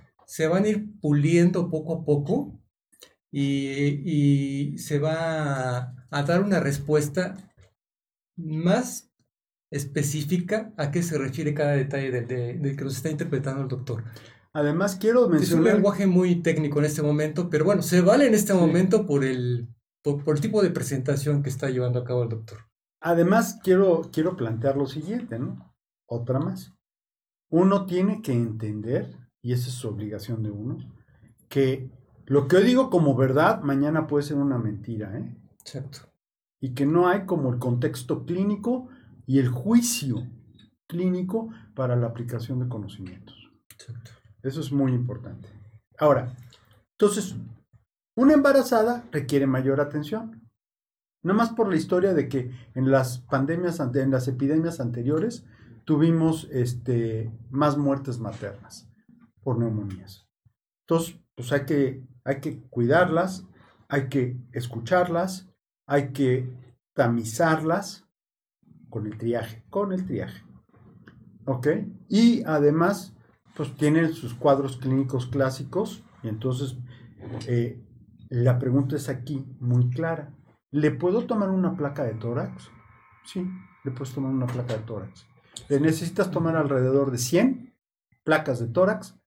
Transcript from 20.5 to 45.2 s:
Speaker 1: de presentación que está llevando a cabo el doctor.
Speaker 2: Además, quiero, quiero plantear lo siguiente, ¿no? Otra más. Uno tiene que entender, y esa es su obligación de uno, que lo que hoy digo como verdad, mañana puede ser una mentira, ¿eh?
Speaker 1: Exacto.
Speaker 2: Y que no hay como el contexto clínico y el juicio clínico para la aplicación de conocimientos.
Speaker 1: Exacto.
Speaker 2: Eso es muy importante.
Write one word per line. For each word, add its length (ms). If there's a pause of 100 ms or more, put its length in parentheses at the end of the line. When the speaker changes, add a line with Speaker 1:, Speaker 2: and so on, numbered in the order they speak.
Speaker 1:
de 80
presentación 720
que 80
está 200
llevando 300
a 40
cabo 200
el 60
doctor. 300 (420)
Speaker 2:
Además, 640
quiero, 500
quiero 240
plantear 400
lo 80
siguiente, 540
¿no? 340 (340)
Otra 320
más. 340 (760)
Uno 360
tiene 360
que 100
entender, 840 (240)
y 120
esa 140
es 60
su 160
obligación 540
de 80
uno, 260 (720)
que 420 (340)
lo 220
que 100
hoy 60
digo 260
como 260
verdad, 460
mañana 460
puede 160
ser 140
una 200
mentira, 600
¿eh? 180 (260)
Speaker 1:
Exacto. 380 (600)
Speaker 2:
Y 120
que 120
no 220
hay 180
como 260
el 80
contexto 680
clínico 600 (380)
y 140
el 100
juicio 760 (600)
clínico 640 (260)
para 200
la 120
aplicación 520
de 100
conocimientos. 840 (200)
Speaker 1:
Exacto. 400 (300)
Speaker 2:
Eso 200
es 100
muy 220
importante. 560 (480)